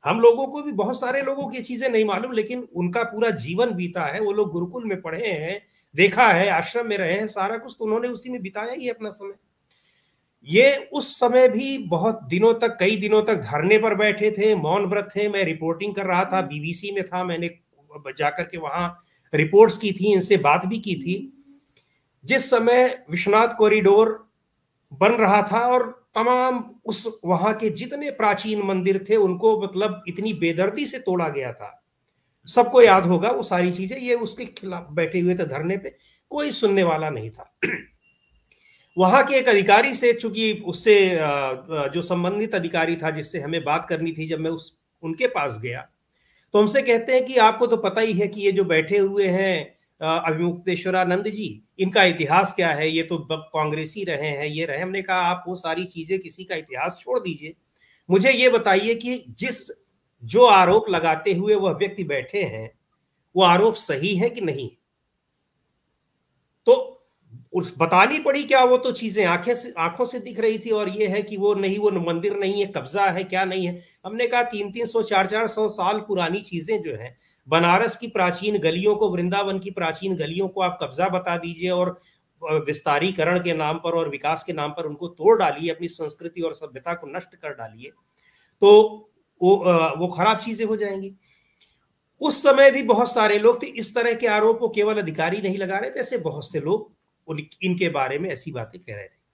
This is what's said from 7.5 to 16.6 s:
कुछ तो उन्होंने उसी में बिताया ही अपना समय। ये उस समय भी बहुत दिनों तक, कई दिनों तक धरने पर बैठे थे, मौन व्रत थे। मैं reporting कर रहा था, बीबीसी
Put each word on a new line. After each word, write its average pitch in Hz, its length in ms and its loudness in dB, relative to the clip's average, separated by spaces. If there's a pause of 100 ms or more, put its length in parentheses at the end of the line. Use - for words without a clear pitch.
कुछ 233 220 -14
तो 226 60 -8
उन्होंने 226 240 -2
उसी 247 220 -10
में 247 120 -10
बिताया 208 300 -10
ही 254 160 -8
अपना 220 220 -8
समय। 196 240 -16 (1080)
ये 240 320 6 (160)
उस - 280 -2
समय 254 280 6
भी 269 300 -2
बहुत 190 440 -2
दिनों 190 320 2
तक, 233 260 -2
कई 202 160 2
दिनों 208 260 2
तक 220 120 0
धरने 156 440 0
पर 214 160 2
बैठे 208 360 0
थे, 208 240 2
मौन 185 320 0
व्रत 202 300 -2
थे। 208 120 0
मैं 196 160 -2
reporting 165 500 -6
कर 196 120 -6
रहा 180 180 0
था, 190 160 -2
बीबीसी 165 500 -8